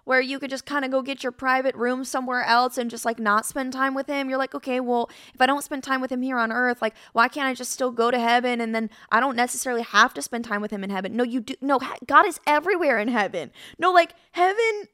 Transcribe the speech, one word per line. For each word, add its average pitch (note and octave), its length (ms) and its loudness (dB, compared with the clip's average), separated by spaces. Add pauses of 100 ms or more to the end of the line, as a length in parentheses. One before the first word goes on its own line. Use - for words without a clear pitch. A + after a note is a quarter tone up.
where B3+ 160 2
you C4+ 200 -2
could C#4 100 -8
just C4 160 -8
kinda C#4 240 -2
go C4 140 0
get B3+ 180 -8
your B3+ 100 -4
private C4 440 0
room B3+ 280 -2
somewhere B3 400 -4
else A#3+ 360 2
and A#3+ 100 -4
just, A3+ 160 -10
like, A#3 140 -2
not G#3+ 260 2
spend C4 260 -6
time C4+ 220 0
with C4+ 140 -4
him. C#4 240 -2
You're C4 80 0
like, C4+ 160 -4
"Okay, B3+ 240 -4
well, A#3+ 320 0 (240)
if - 40 -10
I B3+ 60 6
don't C#4 180 2
spend C#4 200 -8
time C4+ 180 -2
with B3+ 100 -6
him B3+ 120 -4
here C4 160 -2
on A3+ 120 0
earth, B3 300 0
like, A3 140 -2 (180)
why A#3 140 4
can't C4+ 200 -4
I C4 60 0
just B3 180 -8
still B3+ 200 -2
go A#3 180 2
to B3 100 0
heaven A#3+ 420 2
and A3+ 120 -4
then A3+ 160 -2 (220)
I A3 80 4
don't C4 160 2
necessarily B3 480 -2
have A3+ 320 2
to C#4 80 -8
spend A#3 200 -6
time G#3 200 -2
with G#3+ 80 -8
him G3+ 120 -8
in F#3+ 60 -6
heaven?" G3+ 260 -4
No, A#3+ 80 0
you A#3+ 180 -2
do. A#3+ 200 -10
No, C4+ 160 2
he-, C4 100 -4 (200)
God D4+ 180 6
is E4+ 220 -4
everywhere D4+ 500 2
in G#3 120 0
heaven. F#3+ 420 -2 (260)
No, F4+ 140 2
like, F4 240 6 (160)
heaven G#4 640 2